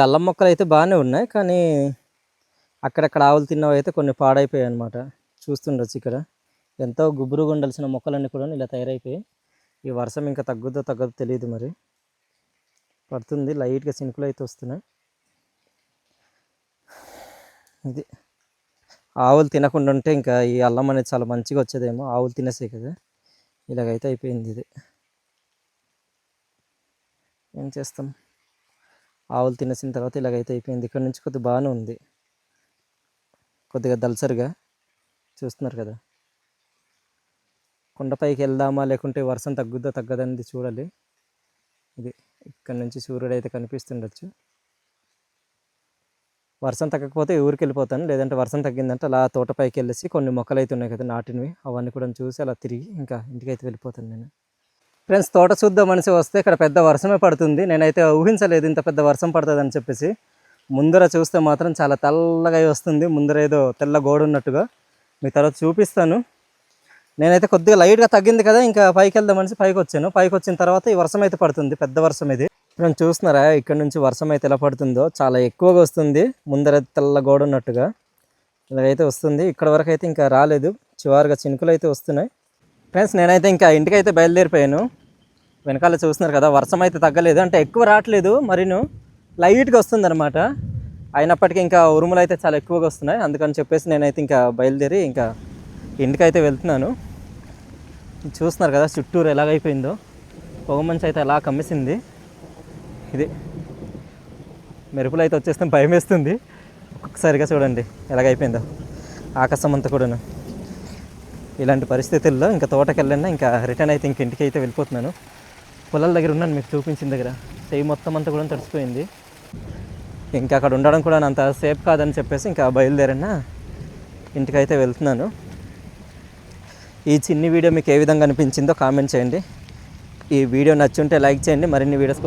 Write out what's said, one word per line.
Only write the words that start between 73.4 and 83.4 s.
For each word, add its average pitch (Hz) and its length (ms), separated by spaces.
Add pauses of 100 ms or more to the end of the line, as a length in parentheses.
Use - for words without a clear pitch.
ఇక్కడ 147 220
నుంచి 147 240
వర్షం 143 280
అయితే 143 160
ఎలా 139 140
పడుతుందో, 131 400 (160)
చాలా 131 180 (120)
ఎక్కువగా 180 360
వస్తుంది, 151 380 (300)
ముందర 143 260 (180)
తెల్ల 143 300
గోడ 139 200
ఉన్నట్టుగా 127 380 (880)
ఇలాగైతే 135 400
వస్తుంది. 147 320 (100)
ఇక్కడ 156 220
వరకు 156 180
అయితే 156 180
ఇంకా 147 140 (100)
రాలేదు, 147 360 (320)
చివరిగా 147 400
చినుకులు 143 320
అయితే 160 180
వస్తున్నాయి. 156 360 (640)
ఫ్రెండ్స్, 202 260
నేనైతే 175 360